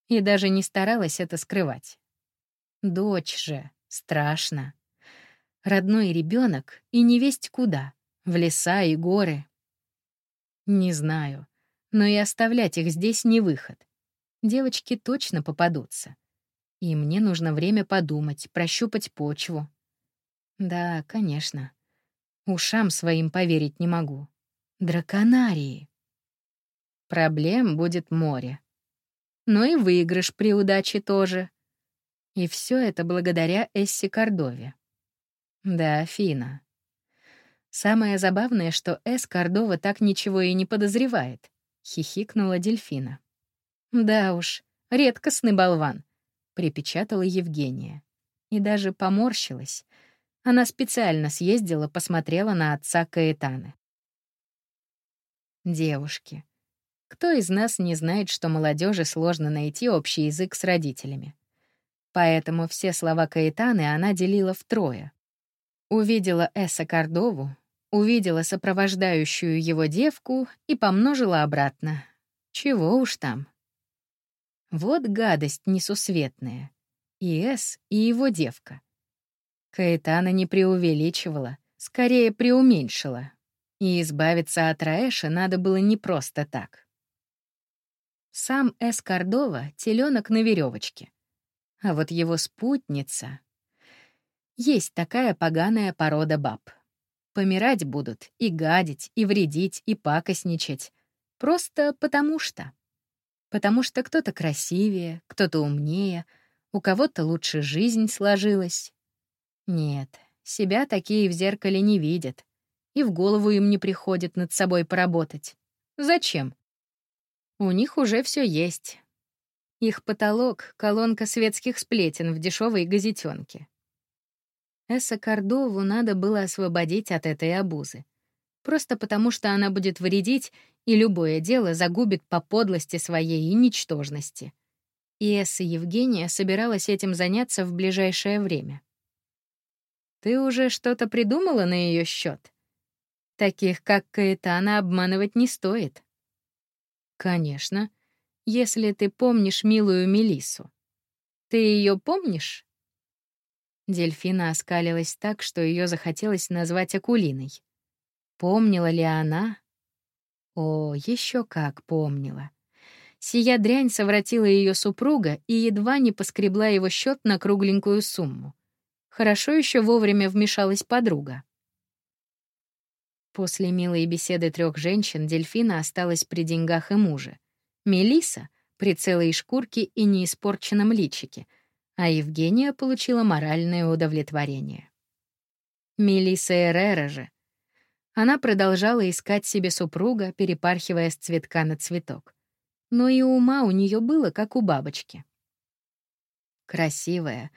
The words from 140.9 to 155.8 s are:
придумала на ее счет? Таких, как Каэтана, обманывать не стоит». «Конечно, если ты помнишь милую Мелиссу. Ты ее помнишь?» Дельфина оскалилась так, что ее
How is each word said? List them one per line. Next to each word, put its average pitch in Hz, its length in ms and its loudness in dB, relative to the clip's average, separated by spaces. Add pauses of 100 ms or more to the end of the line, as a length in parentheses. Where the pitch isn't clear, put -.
придумала 240 560 2
на 175 240 0
ее 170 160 2
счет? - 480 -8 (840)
Таких, 190 460 0
как 202 280 2
Каэтана, 190 680 0
обманывать 185 560 0
не 240 120 2
стоит». 196 560 -4 (1160)
«Конечно, 175 720 -4 (540)
если 220 480 0
ты 202 160 -2
помнишь 214 560 2
милую 202 440 4
Мелиссу. 196 640 0 (800)
Ты - 80 0
ее 208 420 4
помнишь?» 294 680 -4 (1200)
Дельфина 175 640 -2
оскалилась 165 640 -2
так, 214 260 -6
что - 180 -6
ее 170 260 0